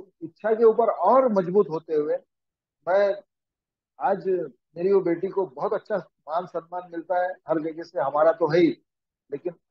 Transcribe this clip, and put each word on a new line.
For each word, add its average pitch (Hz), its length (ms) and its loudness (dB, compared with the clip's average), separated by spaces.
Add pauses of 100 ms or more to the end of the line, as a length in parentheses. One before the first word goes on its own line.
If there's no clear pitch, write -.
(260)
इच्छा 214 280 -4
के 226 100 2
ऊपर 220 260 4
और 247 380 4
मजबूत 190 420 2
होते 160 260 -6
हुए 151 220 0 (680)
मैं 196 360 0 (760)
आज, 175 280 -2 (480)
मेरी 185 180 0
वो 190 80 4
बेटी 170 260 -2
को 185 180 -4
बहुत 175 280 -6
अच्छा 208 240 -4
मान 165 480 -8
सम्मान 175 460 -12
मिलता 180 320 -4
है 185 80 -2
हर 160 280 -4
जगह 160 240 -8
से, 170 180 -8
हमारा 147 300 2
तो 160 160 0
है 160 120 2
ही, 160 240 2 (480)
लेकिन 170 220 -8 (180)